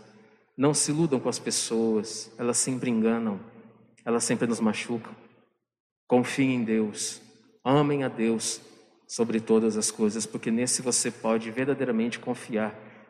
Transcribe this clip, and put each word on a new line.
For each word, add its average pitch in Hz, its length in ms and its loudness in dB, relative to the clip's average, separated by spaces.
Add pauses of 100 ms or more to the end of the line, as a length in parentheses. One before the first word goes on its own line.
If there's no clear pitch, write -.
(580)
Não 143 160 4
se - 160 0
iludam 147 300 2
com 123 80 -2
as 120 100 -2
pessoas. 113 1000 -2
Elas 120 180 0
sempre 127 340 -2
enganam. 113 520 2 (640)
Elas 117 180 0
sempre 123 240 0
nos 117 140 -2
machucam. 110 520 -2 (960)
Confiem 127 480 4
em 120 80 0
Deus. 107 580 -2 (400)
Amem 143 440 2
a - 20 -2
Deus 113 540 0 (440)
sobre 113 360 0
todas 110 340 4
as 107 160 -2
coisas, 110 340 0
porque - 240 -6
nesse 123 320 0
você 120 300 0
pode 113 400 -2
verdadeiramente 127 680 0
confiar 110 540 -4 (360)